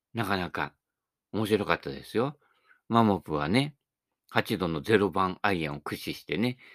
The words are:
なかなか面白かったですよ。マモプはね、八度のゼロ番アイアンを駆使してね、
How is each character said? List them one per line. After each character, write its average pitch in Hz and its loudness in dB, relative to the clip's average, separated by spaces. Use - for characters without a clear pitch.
な 113 -2
か 98 -2
な 90 -4
か 73 -4
面 107 0
白 101 2
か 82 2
っ 82 -6
た - -8
で 69 -10
す - -6
よ。 135 -2
マ 113 6
モ 98 4
プ - -8
は 73 -2
ね、 135 0
八 113 0
度 87 0
の 80 -2
ゼ 104 4
ロ 98 4
番 92 0
ア 101 2
イ 80 -2
ア 73 -4
ン 73 -6
を 71 -10
駆 - -8
使 - -8
し - -16
て - -4
ね、 123 -2